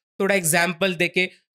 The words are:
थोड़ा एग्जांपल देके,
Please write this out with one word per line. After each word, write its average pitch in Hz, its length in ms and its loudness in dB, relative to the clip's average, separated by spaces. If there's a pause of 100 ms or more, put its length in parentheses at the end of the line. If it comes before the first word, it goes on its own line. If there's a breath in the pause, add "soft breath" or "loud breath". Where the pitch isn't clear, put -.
(200)
थोड़ा 202 140 2
एग्जांपल 175 600 0
देके, 175 320 0 (280 soft breath)